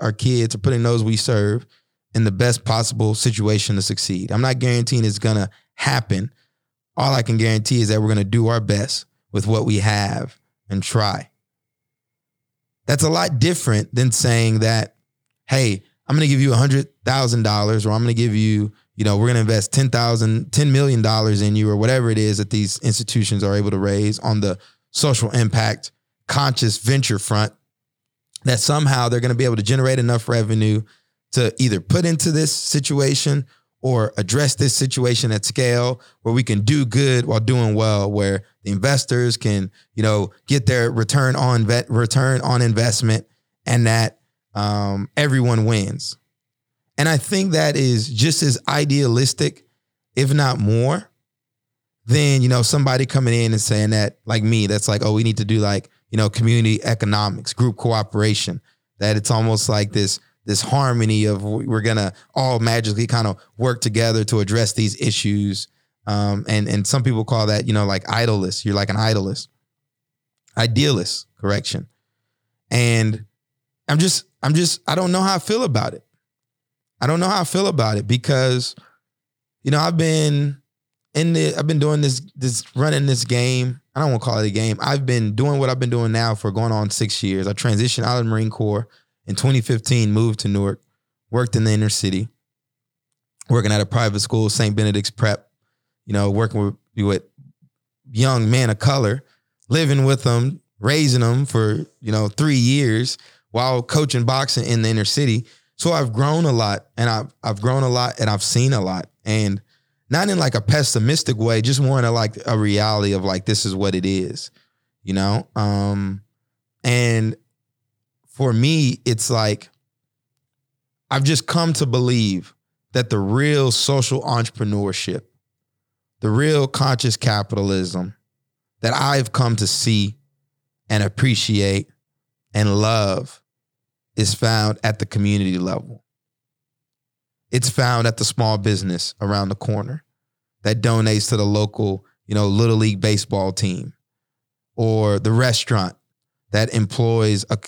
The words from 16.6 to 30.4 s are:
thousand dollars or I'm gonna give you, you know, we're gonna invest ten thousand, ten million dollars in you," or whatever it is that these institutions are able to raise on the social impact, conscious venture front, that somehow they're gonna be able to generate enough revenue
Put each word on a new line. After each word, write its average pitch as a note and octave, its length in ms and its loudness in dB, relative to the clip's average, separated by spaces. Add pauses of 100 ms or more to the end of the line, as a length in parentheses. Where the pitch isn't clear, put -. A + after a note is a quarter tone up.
thousand A#2+ 400 0
dollars G#2 420 0
or G#2+ 60 0
I'm A2 100 0
gonna A#2+ 120 0
give A2+ 200 0
you, G#2+ 380 0 (240)
you G#2+ 80 -4
know, G#2 120 2
we're A2 120 2
gonna A#2+ 120 2
invest G#2+ 320 0
ten C3+ 160 2
thousand, A#2 640 0
ten D3 220 2
million C3+ 300 2
dollars A2 400 2
in G#2 120 2
you," G#2+ 160 2
or G#2 60 0
whatever A#2 340 2
it A2 80 0
is G#2+ 200 0
that G2+ 120 -4
these G#2+ 300 -2
institutions G#2+ 640 -2
are G2 100 0
able G2+ 160 0
to G2 80 -2
raise G2+ 400 0
on G#2+ 220 0
the G2 180 -2 (320)
social A#2+ 400 0
impact, A2 640 0 (340)
conscious B2+ 520 0
venture A#2 420 0
front, G#2+ 320 0 (920)
that B2 160 0
somehow C#3 500 2
they're A#2+ 120 0
gonna A#2+ 160 0
be C3 80 0
able A#2+ 100 0
to G#2+ 80 0
generate C3 380 2
enough A#2+ 280 0
revenue A2 540 0 (500)